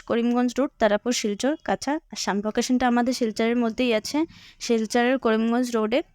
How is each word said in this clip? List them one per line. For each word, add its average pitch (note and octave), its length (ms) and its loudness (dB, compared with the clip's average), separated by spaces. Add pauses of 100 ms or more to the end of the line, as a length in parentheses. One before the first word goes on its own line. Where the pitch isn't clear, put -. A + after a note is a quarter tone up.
করিমগঞ্জ A#3+ 500 2
রোড, C#4 120 0 (100)
তারাপুর, G#3+ 400 2
শিলচর, A#3 340 -2 (140)
কাছা, G3+ 240 -2 (220)
আসাম। G3 220 -4 (100)
লোকেশনটা B3 460 0
আমাদের A#3+ 260 2
শিলচরের A3+ 460 0
মধ্যেই A#3 340 0
আছে, B3 200 -4 (460)
শিলচরের A#3+ 600 2
করিমগঞ্জ A#3 420 2 (100)
রোডে, A3 220 0 (160)